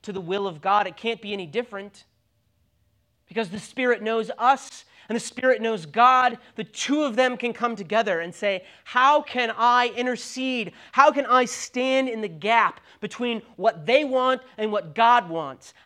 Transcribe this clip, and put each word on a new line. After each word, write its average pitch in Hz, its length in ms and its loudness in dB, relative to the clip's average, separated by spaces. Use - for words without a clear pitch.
to 214 100 -10
the 190 80 -8
will 196 260 -4
of 160 140 -10
God. 202 260 2
It 185 100 -12
can't 226 240 -6
be 208 120 -10
any 196 140 -8
different 202 580 -8
because 196 240 -6
the 202 80 -10
Spirit 247 420 -2
knows 220 380 -2
us - 460 0
and 226 80 -2
the 214 40 -4
Spirit 254 400 0
knows 220 260 -4
God. 247 520 4
The 220 100 -8
two - 380 -2
of 240 140 -2
them 254 200 2
can 240 160 -4
come 233 220 -4
together 202 460 -2
and 170 120 -8
say, 190 320 -4
"How 285 380 4
can 247 340 -4
I 240 400 4
intercede? 247 760 -6
How 285 180 6
can 277 160 0
I 254 200 4
stand 262 600 -2
in 226 120 -6
the 208 80 -6
gap 190 520 0
between 233 420 -6
what 180 280 0
they 269 200 4
want 254 380 0
and 214 140 -4
what 170 240 -4
God 233 340 4
wants? 156 460 -10